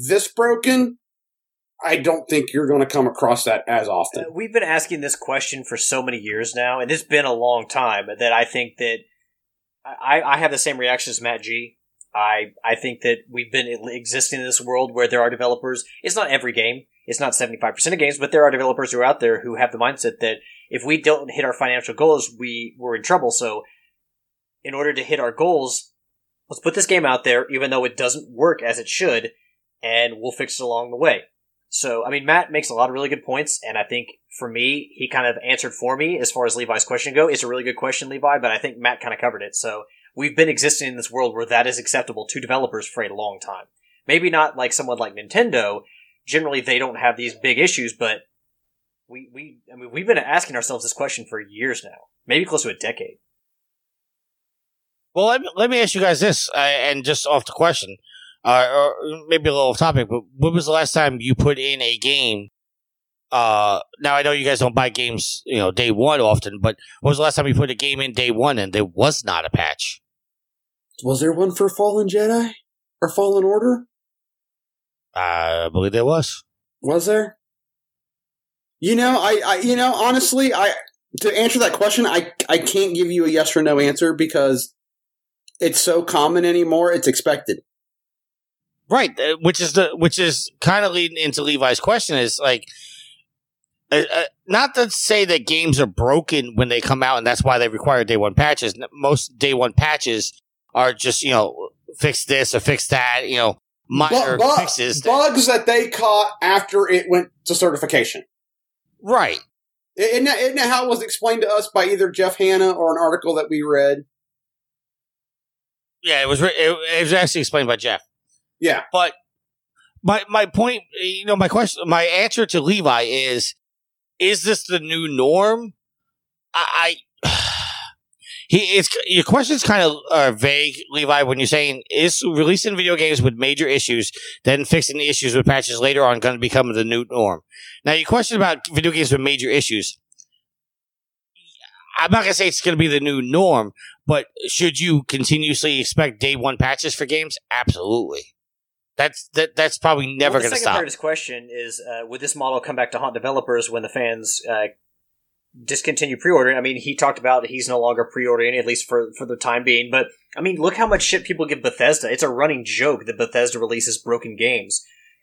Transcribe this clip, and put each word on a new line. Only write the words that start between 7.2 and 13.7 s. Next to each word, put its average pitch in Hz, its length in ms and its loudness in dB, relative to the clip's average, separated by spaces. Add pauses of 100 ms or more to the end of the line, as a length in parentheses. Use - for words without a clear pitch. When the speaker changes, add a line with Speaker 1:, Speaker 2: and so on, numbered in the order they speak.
Speaker 2:
a 131 80 0
long 117 340 0
time 110 400 -2 (120)
that 120 140 2
I 117 100 4
think 120 340 -6
that 117 200 -4 (880)
I, 139 360 0
I 143 160 2
have 156 140 2
the 139 60 -4
same 135 220 -2
reaction 123 320 -2
as 110 100 -8
Matt 117 220 -6
G. 117 340 -10 (360)
I, 107 400 0 (100)
I 117 120 0
think 123 260 -8
that 120 180 0 (100)
we've 120 220 -10
been 127 160 -2
e-, 120 280 -10